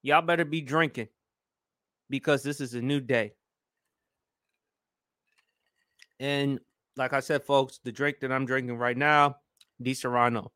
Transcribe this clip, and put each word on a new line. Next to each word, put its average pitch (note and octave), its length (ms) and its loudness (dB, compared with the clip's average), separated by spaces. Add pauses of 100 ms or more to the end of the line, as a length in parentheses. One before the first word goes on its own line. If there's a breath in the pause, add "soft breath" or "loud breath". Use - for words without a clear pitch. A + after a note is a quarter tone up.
Y'all D3 200 4
better E3+ 240 2
be D#3 160 -4
drinking, C#3 460 0 (1000)
because C#3 340 0
this C#3+ 180 -6
is A#2+ 140 -8
a A#2+ 60 -6
new C#3 200 0
day. A#2 340 -2 (2750)
And C#3 420 -2 (360)
like C3 160 -2
I C#3 80 2
said, D3 240 -2
folks, C3+ 400 2
the B2 80 -8
drink C#3+ 280 -4
that C3 120 -4
I'm C3+ 140 -2
drinking B2 320 -4
right A#2+ 180 -2
now, C#3+ 400 4 (460)
Di B2+ 100 -4
Serrano. A#2+ 640 0